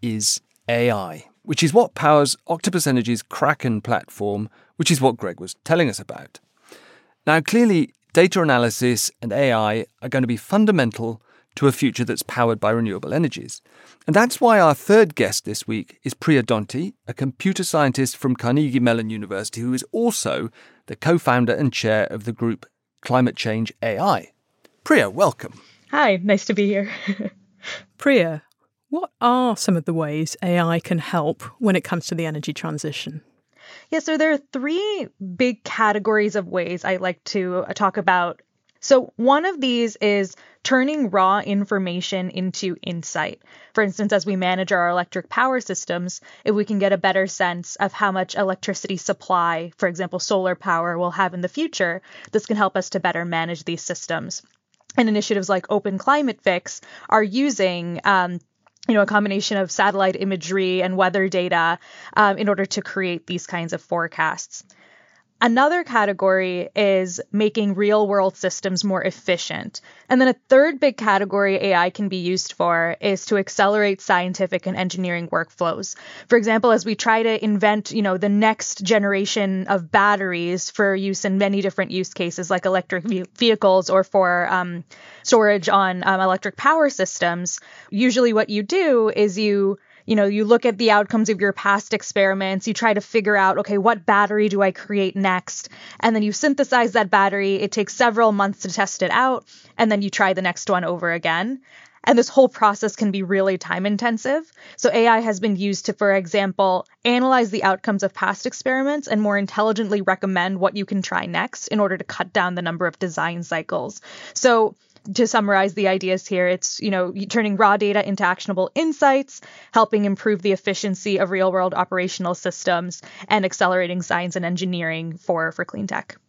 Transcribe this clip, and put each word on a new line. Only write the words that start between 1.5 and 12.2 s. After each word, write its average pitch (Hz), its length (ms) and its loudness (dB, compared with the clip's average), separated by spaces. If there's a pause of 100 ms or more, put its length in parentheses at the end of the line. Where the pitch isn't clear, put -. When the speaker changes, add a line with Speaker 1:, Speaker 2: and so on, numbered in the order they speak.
Speaker 1:
is 156 120 2
what 233 200 4
powers 147 440 4 (100)
Octopus 170 400 -2
Energy's 120 340 0
Kraken 135 600 -2
platform, 104 680 -4 (300)
which - 120 0
is 143 120 2
what 127 160 2
Greg 90 240 -8
was 92 240 -14
telling 165 240 2
us 98 100 -8
about. - 400 -16 (880)
Now, 156 140 4
clearly, 208 520 2 (200)
data 180 280 6
analysis 123 680 2 (100)
and 113 120 -6
A 131 180 2
I 110 340 0 (160)
are 127 60 -10
going 131 160 0
to 120 40 0
be 117 100 -2
fundamental 131 840 0 (340)
to 139 120 4
a 135 60 6
future 123 320 0
that's - 180 -4